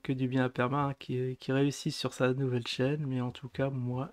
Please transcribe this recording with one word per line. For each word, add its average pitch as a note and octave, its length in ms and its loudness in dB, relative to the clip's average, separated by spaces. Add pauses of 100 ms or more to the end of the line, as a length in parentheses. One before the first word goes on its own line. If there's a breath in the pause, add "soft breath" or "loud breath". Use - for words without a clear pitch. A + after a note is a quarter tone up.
que C#3+ 100 -2
du C3 160 0
bien B2+ 160 2
à B2+ 40 2
Perma, B2+ 380 2
hein, C#3 120 -2
qui, B2+ 400 -4
qui - 140 -2
réussisse C#3 440 2
sur - 160 -2
sa B2+ 220 2
nouvelle B2+ 320 0
chaîne. C#3+ 400 0
Mais C3 140 0
en B2 100 -2
tout - 180 -10
cas, C#3 220 -2
moi, B2 420 -4